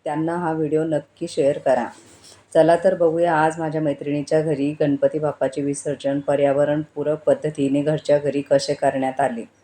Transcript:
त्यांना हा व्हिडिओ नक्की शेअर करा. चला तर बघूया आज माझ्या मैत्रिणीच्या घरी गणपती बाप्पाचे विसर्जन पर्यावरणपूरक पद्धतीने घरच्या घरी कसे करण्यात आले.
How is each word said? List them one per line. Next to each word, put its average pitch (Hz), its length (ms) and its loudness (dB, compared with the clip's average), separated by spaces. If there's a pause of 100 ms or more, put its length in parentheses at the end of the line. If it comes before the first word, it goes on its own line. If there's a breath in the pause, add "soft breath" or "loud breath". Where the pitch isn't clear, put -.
त्यांना 160 300 -2
हा 175 180 -2
व्हिडिओ 156 320 0
नक्की 160 440 -6
शेअर 147 300 0
करा. 123 280 0 (680 loud breath)
चला 165 220 6
तर 180 180 2
बघूया 170 400 2
आज 160 240 2
माझ्या 160 220 -4
मैत्रिणीच्या 147 640 -2
घरी 147 380 -2
गणपती 143 380 0
बाप्पाचे 143 440 -2
विसर्जन 143 580 -4
पर्यावरणपूरक 147 1000 0
पद्धतीने 143 600 0
घरच्या 147 360 2
घरी 143 220 -2
कसे 139 340 0
करण्यात 135 460 -2
आले. 120 220 -2 (220)